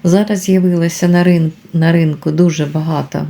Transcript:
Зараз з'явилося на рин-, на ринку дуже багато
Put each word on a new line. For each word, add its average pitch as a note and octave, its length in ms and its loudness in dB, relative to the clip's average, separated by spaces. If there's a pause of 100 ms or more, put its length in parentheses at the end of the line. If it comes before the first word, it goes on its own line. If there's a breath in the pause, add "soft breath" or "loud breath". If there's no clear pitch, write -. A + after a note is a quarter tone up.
Зараз G3+ 360 0
з'явилося F3+ 680 0
на F3 160 4
рин-, E3+ 280 2 (220)
на E3 180 2
ринку D#3 400 0
дуже D#3 340 0
багато D3+ 640 -4